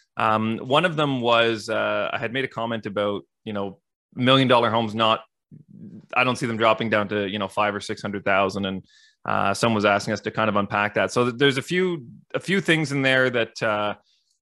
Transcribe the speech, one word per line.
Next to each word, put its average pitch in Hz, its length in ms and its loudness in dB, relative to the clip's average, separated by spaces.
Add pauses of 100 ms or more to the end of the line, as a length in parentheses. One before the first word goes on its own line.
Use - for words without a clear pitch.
(180)
um, 110 400 0
one 139 260 2
of 170 120 0
them 139 260 -2
was, 113 480 2
uh, 107 420 -2
I - 60 -4
had 113 160 -6
made 131 100 -2
a 131 40 -4
comment 117 400 -6
about, 104 340 -2 (240)
you 110 80 -8
know, 98 240 -6 (380)
million 131 320 4
dollar 120 240 4
homes 110 240 0
not, 110 260 2 (960)
I 127 60 2
don't 123 140 0
see 127 100 -4
them 113 100 -4
dropping 110 320 2
down 104 200 2
to, 104 200 -2
you 104 80 -6
know, 98 100 -4
five 104 280 -2
or 101 60 -4
six - 200 -10
hundred 101 240 -6
thousand. 98 400 2
And, 95 180 -4 (420)
uh, 98 280 0
someone 113 220 2
was 104 100 0
asking 101 280 2
us 101 80 -4
to 113 100 -6
kind 110 180 0
of 101 60 -2
unpack 104 400 -2
that. 98 160 0
So 120 140 2
th-, 120 120 -4
there's 135 220 2
a - 20 -8
few, 175 460 -2 (260)
a 135 60 -2
few 190 220 -2
things 156 300 0
in 139 120 -2
there 131 260 4
that, 117 320 -4
uh, 104 340 -2 (460)